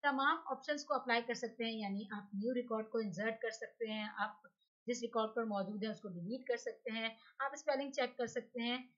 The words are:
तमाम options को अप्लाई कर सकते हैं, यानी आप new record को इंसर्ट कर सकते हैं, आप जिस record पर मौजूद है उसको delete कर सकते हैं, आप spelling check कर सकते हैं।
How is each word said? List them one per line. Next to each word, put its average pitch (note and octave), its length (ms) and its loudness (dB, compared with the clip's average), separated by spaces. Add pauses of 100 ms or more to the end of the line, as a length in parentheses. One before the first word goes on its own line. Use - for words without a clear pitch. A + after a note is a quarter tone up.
तमाम C#4+ 340 6 (140)
options D4 320 -2
को D4 100 2
अप्लाई B3 280 4
कर B3 120 0
सकते A#3 300 -2
हैं, A3+ 80 0
यानी G3+ 400 -2
आप G3+ 220 -6
new G#3+ 180 2
record A3+ 360 0
को A3+ 120 0
इंसर्ट G#3+ 340 0
कर A3+ 160 -2
सकते A3 380 -6
हैं, G#3+ 200 -2
आप G#3+ 340 -4 (440)
जिस A#3+ 160 0
record A3 280 2
पर A#3 140 0
मौजूद G3+ 400 -2
है A3 60 0
उसको G#3 180 -8
delete F#3+ 400 -6
कर A#3+ 80 2
सकते A3+ 360 -6
हैं, A3+ 240 -2 (240)
आप C4+ 140 2
spelling C#4+ 380 0
check A#3+ 260 0
कर A#3+ 80 2
सकते A#3 360 -4
हैं। A#3+ 160 2 (200)